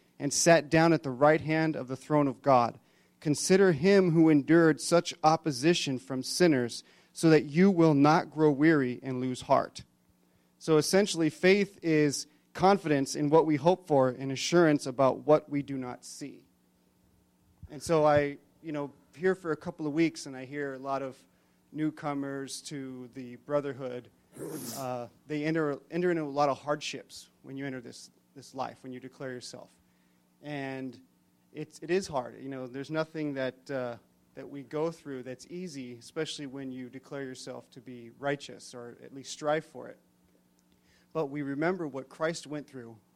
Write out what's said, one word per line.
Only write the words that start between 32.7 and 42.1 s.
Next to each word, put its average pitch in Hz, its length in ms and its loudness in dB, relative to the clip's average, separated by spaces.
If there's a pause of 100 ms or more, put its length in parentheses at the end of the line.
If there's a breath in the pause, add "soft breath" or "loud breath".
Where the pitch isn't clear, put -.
nothing 156 420 -4
that, 131 220 -4 (160)
uh, 123 240 -6 (400)
that 135 120 -16
we 139 160 -14
go 151 280 -4
through 135 320 -12
that's 127 260 -16
easy, 139 500 -12
especially 151 460 -8
when 135 260 -12
you 127 180 -12
declare 135 340 -14
yourself 127 480 -14
to 127 100 -20
be 117 380 -18
righteous 139 540 -8
or 120 300 -16
at 131 100 -20
least 135 180 -16
strive 151 340 -2
for 123 220 -16
it. 117 100 -18 (1160)
But 160 140 -2
we 147 140 -8
remember 156 460 -4
what 131 220 -12
Christ 160 380 -6